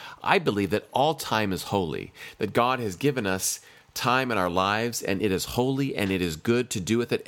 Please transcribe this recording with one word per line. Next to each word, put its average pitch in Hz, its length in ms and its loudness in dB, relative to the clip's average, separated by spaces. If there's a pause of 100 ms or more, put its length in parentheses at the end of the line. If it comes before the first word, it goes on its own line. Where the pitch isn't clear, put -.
(220)
I 175 160 2
believe 104 320 0
that 104 220 -2
all 147 240 2
time 107 360 0
is 87 120 -2
holy, 78 500 -2 (240)
that 101 160 -4
God 123 260 2
has 104 160 -4
given 127 300 0
us 95 360 -2 (320)
time 127 380 2
in 107 80 2
our 90 100 2
lives, 104 540 0
and 95 180 0
it 101 100 2
is 92 140 0
holy, 135 500 0
and 98 160 0
it 95 80 2
is 85 160 0
good 120 360 0
to 113 80 -4
do 107 180 0
with 120 140 0
it 120 160 0